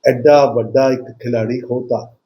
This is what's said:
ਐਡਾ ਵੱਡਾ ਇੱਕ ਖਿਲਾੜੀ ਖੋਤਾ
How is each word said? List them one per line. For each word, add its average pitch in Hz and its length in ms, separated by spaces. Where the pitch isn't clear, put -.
ਐਡਾ 135 320
ਵੱਡਾ 117 380
ਇੱਕ 127 140
ਖਿਲਾੜੀ 120 400
ਖੋਤਾ 123 360